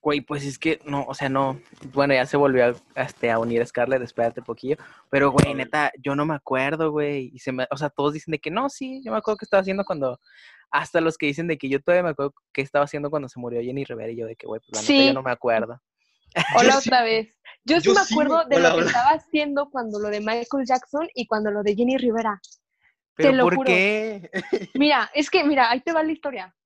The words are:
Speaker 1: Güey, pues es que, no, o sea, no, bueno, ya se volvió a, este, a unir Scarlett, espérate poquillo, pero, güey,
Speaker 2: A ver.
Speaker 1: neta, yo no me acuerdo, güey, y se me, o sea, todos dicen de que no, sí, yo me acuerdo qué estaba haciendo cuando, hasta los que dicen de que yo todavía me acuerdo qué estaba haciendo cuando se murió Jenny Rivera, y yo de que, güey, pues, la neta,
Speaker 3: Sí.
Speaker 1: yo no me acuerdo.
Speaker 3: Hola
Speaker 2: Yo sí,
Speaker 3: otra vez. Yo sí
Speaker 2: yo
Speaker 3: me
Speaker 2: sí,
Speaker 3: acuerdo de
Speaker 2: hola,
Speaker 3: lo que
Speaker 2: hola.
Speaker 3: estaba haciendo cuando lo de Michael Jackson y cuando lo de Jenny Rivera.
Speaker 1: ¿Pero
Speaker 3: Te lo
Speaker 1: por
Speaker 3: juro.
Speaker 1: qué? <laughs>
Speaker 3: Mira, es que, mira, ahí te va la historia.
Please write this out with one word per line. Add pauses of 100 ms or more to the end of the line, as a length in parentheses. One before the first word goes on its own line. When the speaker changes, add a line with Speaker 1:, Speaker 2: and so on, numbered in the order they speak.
Speaker 1:
Güey,
pues
es
que,
no,
o
sea,
no, (320)
bueno,
ya
se
volvió (200)
a,
este,
a
unir
Scarlett,
espérate
poquillo, (340)
pero,
güey,
Speaker 2:
A
ver. (100)
Speaker 1:
neta, (100)
yo
no
me
acuerdo,
güey,
y
se
me,
o
sea,
todos
dicen
de
que
no,
sí,
yo
me
acuerdo
qué
estaba
haciendo
cuando, (520)
hasta
los
que
dicen
de
que
yo
todavía
me
acuerdo (180)
qué
estaba
haciendo
cuando
se
murió
Jenny
Rivera,
y
yo
de
que,
güey,
pues,
la
neta,
Speaker 3:
Sí.
Speaker 1:
yo
no
me
acuerdo. (760)
Speaker 3:
Hola
Speaker 2:
Yo
sí,
Speaker 3:
otra
vez. (240)
Yo
sí
Speaker 2:
yo
Speaker 3:
me
Speaker 2:
sí,
Speaker 3:
acuerdo
de
Speaker 2:
hola,
Speaker 3:
lo
que
Speaker 2:
hola.
Speaker 3:
estaba
haciendo
cuando
lo
de
Michael
Jackson
y
cuando
lo
de
Jenny
Rivera. (760)
Speaker 1:
¿Pero
Speaker 3:
Te
lo
Speaker 1:
por
Speaker 3:
juro.
Speaker 1:
qué?
<laughs>
Speaker 3:
Mira,
es
que,
mira,
ahí
te
va
la
historia. (120)